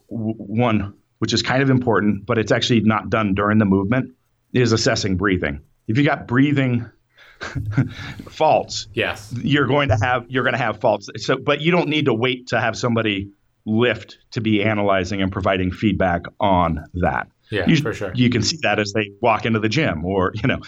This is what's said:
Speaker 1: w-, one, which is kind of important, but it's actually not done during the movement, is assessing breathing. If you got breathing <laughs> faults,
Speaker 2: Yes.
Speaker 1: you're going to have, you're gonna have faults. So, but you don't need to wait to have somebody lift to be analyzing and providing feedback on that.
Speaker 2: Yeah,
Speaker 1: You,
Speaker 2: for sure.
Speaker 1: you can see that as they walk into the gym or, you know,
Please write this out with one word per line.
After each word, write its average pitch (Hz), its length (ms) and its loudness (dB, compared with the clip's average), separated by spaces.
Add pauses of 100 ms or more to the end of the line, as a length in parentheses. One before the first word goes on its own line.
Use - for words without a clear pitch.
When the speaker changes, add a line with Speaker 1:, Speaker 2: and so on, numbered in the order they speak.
Speaker 1:
w-, 110 280 -4
one, 107 560 0 (260)
which 110 140 0
is 110 80 2
kind 131 220 0
of 135 60 4
important, 104 560 2
but 117 120 0
it's 104 140 0
actually 120 300 2
not 110 280 0
done 104 240 0
during 104 240 2
the 107 80 4
movement, 98 460 0 (420)
is 120 200 2
assessing 110 440 0
breathing. 85 420 0 (280)
If 110 100 -2
you 143 60 4
got 143 240 0
breathing 127 640 2 (500)
<laughs> - 920 -6
faults, - 640 0
Speaker 2:
Yes. 98 480 -6
Speaker 1:
you're 139 260 2
going 143 220 0
to 127 120 2
have, 127 280 0
you're 127 140 0
gonna 120 140 0
have 107 220 -4
faults. 104 380 0
So, 143 200 -2
but 147 240 -2
you 165 100 2
don't 156 180 2
need 151 160 0
to 127 80 2
wait 127 340 -2
to 120 120 0
have 107 180 -2
somebody 107 520 -2 (360)
lift 110 520 0 (140)
to 120 100 -6
be 104 220 2
analyzing 101 580 0
and 95 100 0
providing 92 400 0
feedback 92 520 0 (160)
on 87 460 0 (100)
that. 73 320 -2 (240)
Speaker 2:
Yeah, 95 160 -2
Speaker 1:
You, 160 100 4
Speaker 2:
for 117 160 -2
sure. 95 220 -8
Speaker 1:
you 123 140 2
can 123 120 0
see 160 220 -4
that 104 160 2
as 101 140 -4
they 104 180 -2 (100)
walk 113 240 2
into 113 140 0
the 107 100 0
gym 104 360 -2
or, 92 300 0
you 113 120 -4
know, 87 200 -2